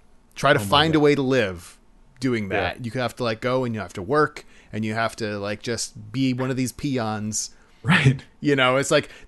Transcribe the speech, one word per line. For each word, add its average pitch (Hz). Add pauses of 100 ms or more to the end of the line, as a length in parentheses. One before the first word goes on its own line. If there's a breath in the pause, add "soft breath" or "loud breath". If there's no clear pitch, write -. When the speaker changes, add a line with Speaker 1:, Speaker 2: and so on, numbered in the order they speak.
(340)
Speaker 1:
Try 139
to 143
Speaker 2:
Oh -
my 101
Speaker 1:
find 151
Speaker 2:
God. 156
Speaker 1:
a -
way 147
to 143
live 110 (420)
doing 120
Speaker 2:
Yeah. 92 (140)
Speaker 1:
that. 127
You 113
have 117
to, 127
like, 113
go 127
and 117
you 107
have 90
to 101
work, 143 (280 soft breath)
and 107
you 110
have 113
to, 104
like, 101
just 110
be 131
one 131
of 127
these 127
peons. 107 (320 soft breath)
Speaker 2:
Right. 135 (180)
Speaker 1:
You 143
know, 127
it's 135
like, 151 (180 loud breath)